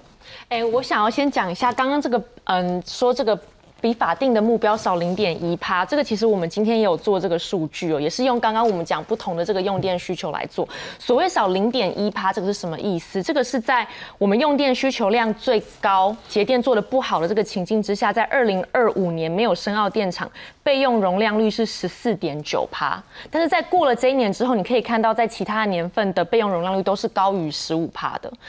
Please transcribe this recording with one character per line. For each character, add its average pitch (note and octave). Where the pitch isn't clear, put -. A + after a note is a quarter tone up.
哎， A#3
我 A#3
想 B3+
要 A3
先 C#4
讲 F#3
一 F3+
下 B3
刚 C4
刚 D4
这 C#4
个， A#3
嗯， F3+
说 B3
这 B3
个 G#3
比 A#3
法 F#3
定 C4
的 G#3+
目 A3+
标 G#3+
少 G3
零 F3
点 F3+
一 E3+
趴， F#3
这 D4
个 D4
其 A3
实 G#3
我 G#3+
们 E3+
今 G#3
天 A3+
也 A3
有 F3+
做 F#3
这 E3+
个 E3
数 D#3+
据 E3+
哦， C#3+
也 D3
是 B3+
用 B3
刚 A3+
刚 A3+
我 G#3
们 E3
讲 D#3
不 A3
同 F#3
的 E3+
这 G#3
个 F#3+
用 F#3+
电 F#3
需 F3
求 D#3
来 -
做。 -
所 B3
谓 F4
少 A3+
零 G3
点 A3
一 G#3
趴， F#3+
这 G3
个 F#3
是 G3+
什 F#3
么 D#3+
意 F#3
思？ F#3+
这 D#4+
个 C4+
是 B3
在 A#3
我 G3+
们 G#3
用 D4
电 B3+
需 C4
求 G3+
量 A3+
最 A3+
高、 G3
节 G#3
电 B3
做 B3
得 G3+
不 B3+
好 F3+
的 E3
这 F#3
个 G3+
情 F#3
境 A3
之 G3+
下， G3+
在 A3
二 C4
零 F#3+
二 A#3
五 F3+
年 E3
没 F#3
有 A3
深 G#3
澳 G#3
电 G3
厂， -
备 C4+
用 B3
容 F#3
量 A3
率 A3
是 A3+
十 -
四 G#3+
点 D3+
九 -
趴。 D#3
但 D4+
是 E4
在 E4
过 E4+
了 B3
这 B3+
一 C4+
年 A3+
之 -
后， B3+
你 F#3+
可 B3
以 A3
看 A3+
到 A3
在 A3+
其 G3+
他 G#3+
的 G#3
年 F3
份 G3+
的 F3
备 A#3
用 G#3
容 F3
量 F#3+
率 F#3+
都 F#3+
是 A3+
高 G3
于 D#3+
十 -
五 E3
趴 -
的。 -